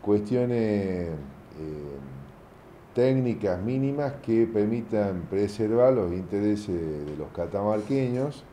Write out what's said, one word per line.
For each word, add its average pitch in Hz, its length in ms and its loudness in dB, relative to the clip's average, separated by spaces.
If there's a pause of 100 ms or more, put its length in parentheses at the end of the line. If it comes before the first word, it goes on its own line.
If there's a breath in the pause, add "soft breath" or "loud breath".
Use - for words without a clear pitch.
cuestiones, 104 1040 2
eh, 82 40 -4 (1800)
técnicas 117 680 2
mínimas 135 600 0
que 113 240 4
permitan 107 840 0
preservar 107 640 4
los 95 200 2
intereses 101 560 0
de, 80 360 -4
de 73 120 -8
los 76 120 -8
catamarqueños 107 1200 -2